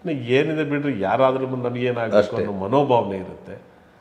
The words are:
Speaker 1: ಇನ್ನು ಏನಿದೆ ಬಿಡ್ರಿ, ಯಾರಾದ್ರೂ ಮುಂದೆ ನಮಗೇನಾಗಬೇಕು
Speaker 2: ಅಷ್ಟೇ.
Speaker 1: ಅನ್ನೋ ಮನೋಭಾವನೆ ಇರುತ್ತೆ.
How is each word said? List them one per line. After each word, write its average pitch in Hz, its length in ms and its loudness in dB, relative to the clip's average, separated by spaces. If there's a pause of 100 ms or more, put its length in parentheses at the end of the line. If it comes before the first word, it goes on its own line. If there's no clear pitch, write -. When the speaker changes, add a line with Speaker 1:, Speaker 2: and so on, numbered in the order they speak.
Speaker 1:
ಇನ್ನು 175 80 -4
ಏನಿದೆ 147 520 0
ಬಿಡ್ರಿ, 143 360 -2
ಯಾರಾದ್ರೂ 131 460 2
ಮುಂದೆ 127 220 -4
ನಮಗೇನಾಗಬೇಕು 120 480 -2
Speaker 2:
ಅಷ್ಟೇ. 104 200 4
Speaker 1:
ಅನ್ನೋ 101 320 -4
ಮನೋಭಾವನೆ 120 480 2
ಇರುತ್ತೆ. 92 460 -12 (380)